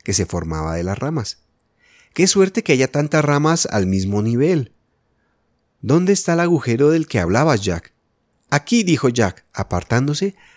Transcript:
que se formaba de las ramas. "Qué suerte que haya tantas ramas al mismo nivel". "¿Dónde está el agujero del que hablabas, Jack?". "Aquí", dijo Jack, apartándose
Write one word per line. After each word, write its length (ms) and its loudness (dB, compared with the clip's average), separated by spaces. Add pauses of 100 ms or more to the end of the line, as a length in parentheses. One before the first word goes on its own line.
que 100 -6
se 140 -2
formaba 480 -6
de 80 -4
las 160 -4
ramas. 400 -8 (760)
"Qué 120 2
suerte 360 0
que 100 0
haya 180 2
tantas 340 0
ramas 420 0
al 200 -2
mismo 360 -2
nivel". 500 0 (1080)
"¿Dónde 300 2
está 200 0
el 80 2
agujero 500 2
del 160 0
que 140 -2
hablabas, 400 2
Jack?". 320 -6 (580)
"Aquí", 320 0
dijo 260 2
Jack, 440 -2
apartándose 840 -2 (220)